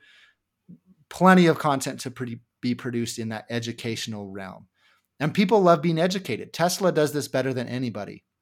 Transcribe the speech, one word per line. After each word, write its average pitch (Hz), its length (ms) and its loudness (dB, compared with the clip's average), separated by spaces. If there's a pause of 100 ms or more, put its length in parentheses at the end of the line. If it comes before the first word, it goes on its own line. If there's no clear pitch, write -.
(1080)
plenty 180 380 6
of 151 120 4
content 135 420 -4
to 127 100 -10
pre-, 120 300 -10 (200)
be 120 140 -2
produced 120 440 -6
in 110 100 -6
that 110 220 -10
educational 113 800 -6
realm. 98 360 -14 (540)
And 151 120 0
people 202 300 4
love 170 200 6
being 165 160 0
educated. 175 540 -4
Tesla 175 400 0
does 151 200 2
this 139 160 -4
better 131 260 -2
than 120 140 -6
anybody. 117 560 -8 (180)